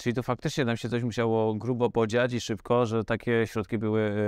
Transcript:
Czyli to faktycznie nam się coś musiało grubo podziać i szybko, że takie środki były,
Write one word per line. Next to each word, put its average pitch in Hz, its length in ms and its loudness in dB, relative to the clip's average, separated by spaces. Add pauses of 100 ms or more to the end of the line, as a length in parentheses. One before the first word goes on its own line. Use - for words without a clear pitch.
Czyli 120 140 0
to 120 80 -4
faktycznie 135 420 -2
nam 117 120 0
się 117 120 -6
coś 117 140 -2
musiało 113 520 0
grubo 117 360 0
podziać 117 420 2
i 117 80 -2
szybko, 120 460 0
że 110 180 0
takie 113 420 0
środki 110 320 -4
były, 107 360 0 (120)